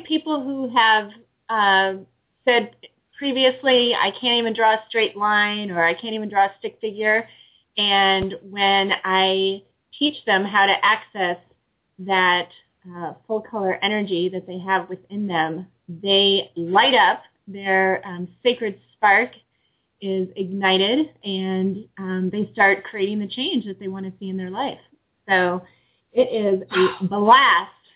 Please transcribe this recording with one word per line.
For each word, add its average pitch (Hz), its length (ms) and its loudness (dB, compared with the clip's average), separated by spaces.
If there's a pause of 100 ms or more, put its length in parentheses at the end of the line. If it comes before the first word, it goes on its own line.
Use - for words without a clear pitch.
people 311 340 -4
who 269 320 -6
have, 220 360 2 (400)
uh, 196 440 2 (520)
said 240 300 0 (420)
previously, 254 760 2
"I - 180 -2
can't 240 280 -2
even 226 140 -2
draw 220 220 2
a 220 120 -4
straight 220 300 -2
line," 208 520 0
or, 175 140 -2
"I 170 100 2
can't 220 200 -10
even 214 160 -6
draw 196 160 2
a 196 140 -2
stick 214 200 -10
figure." 214 480 -2 (500)
And 196 600 2 (120)
when 196 440 2 (100)
I 190 600 0 (340)
teach 294 280 -4
them 202 200 2
how 196 200 2
to 196 200 2
access 196 520 -2 (640)
that, 185 480 2 (420)
uh, 170 240 -10 (140)
full 214 140 -4
color 202 400 -4
energy 196 480 -2
that 185 180 -10
they 185 120 -12
have 185 280 -2
within 202 400 -10
them, 165 400 -4 (220)
they 196 680 2
light 196 380 2
up, 208 300 4 (240)
their, 190 580 0
um, 180 240 -10 (120)
sacred 240 380 -2 (140)
spark 214 380 2 (680)
is 190 380 -4
ignited, 196 720 0 (160)
and, 190 600 -4 (120)
um, 185 320 -4
they 208 240 -4
start 196 320 2
creating 208 340 -4
the 202 80 -6
change 262 380 -4
that 190 140 -12
they 196 100 -10
want 190 160 -8
to 190 120 -12
see 190 120 -10
in 190 80 -6
their 185 120 -8
life. 220 300 -6 (480)
So 185 340 2 (520)
it 247 180 2
is 202 400 0
a 185 320 0
<gasps> - 0 -
blast. 202 720 4 (220)